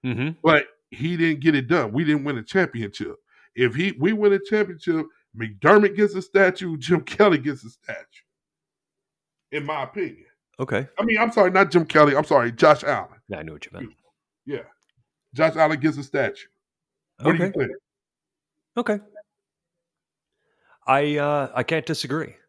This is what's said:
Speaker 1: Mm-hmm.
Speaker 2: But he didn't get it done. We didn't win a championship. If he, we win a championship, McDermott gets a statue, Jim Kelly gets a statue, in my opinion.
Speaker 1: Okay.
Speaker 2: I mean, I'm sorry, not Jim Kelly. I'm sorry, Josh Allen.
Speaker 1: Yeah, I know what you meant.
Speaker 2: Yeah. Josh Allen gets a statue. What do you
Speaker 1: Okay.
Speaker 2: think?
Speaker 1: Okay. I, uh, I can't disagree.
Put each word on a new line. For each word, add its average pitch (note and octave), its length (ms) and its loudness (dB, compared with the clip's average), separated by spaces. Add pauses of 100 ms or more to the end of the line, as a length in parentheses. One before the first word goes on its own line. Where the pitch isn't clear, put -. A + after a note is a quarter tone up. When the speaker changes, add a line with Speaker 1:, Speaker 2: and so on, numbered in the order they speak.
Speaker 1:
Mm-hmm. B2+ 260 -4 (120)
Speaker 2:
But D#3 240 4 (240)
he D3+ 280 -6
didn't D#3+ 240 0
get D#3 120 2
it B2+ 140 -2
done. C3 260 0
We D3+ 100 -2
didn't D3 200 0
win C#3+ 160 -4
a A2 40 -12
championship. A#2 720 -4 (380)
If A#2+ 220 0
he, F3+ 240 -2
we F3 120 2
win G#3 220 2
a G3 60 0
championship, F3+ 680 -4 (320)
McDermott D#3 580 4
gets G3+ 200 2
a F#3+ 80 -4
statue, F#3 540 0
Jim D#3 240 0
Kelly G3 360 2
gets C3+ 260 -6
a A2 60 -18
statue, - 540 -20 (1300)
in D3 140 -6
my D3 180 -6
opinion. D3+ 420 -10 (340)
Speaker 1:
Okay. C3 280 -4 (100)
Speaker 2:
I G3+ 60 -4
mean, A3 160 0
I'm A3+ 120 0
sorry, F#3+ 200 2
not F#3+ 180 2
Jim E3+ 160 2
Kelly. D3 300 4
I'm D3 100 0
sorry, A#2+ 260 2
Josh D3+ 320 4
Allen. A2+ 440 -6
Speaker 1:
Yeah, F#2+ 100 -8
I D#2 60 -10
know D#2+ 100 -14
what D2+ 140 -18
you - 40 -20
meant. F2+ 220 -16 (540)
Speaker 2:
Yeah. C#3 160 -8 (720)
Josh D#3+ 200 0
Allen D#3 240 2
gets C#3 180 0
a C#3+ 60 -12
statue. C3 440 -4 (720)
What C#3 120 2
do E3+ 100 0
you F#3+ 60 -2
Speaker 1:
Okay. F#3 100 -6
Speaker 2:
think? A#2+ 120 -2 (1040)
Speaker 1:
Okay. G#3+ 220 -2 (1900)
I, D3 320 2
uh, C#3+ 360 -2
I B2+ 100 -2
can't D#3 220 -4
disagree. D3+ 500 -6 (140)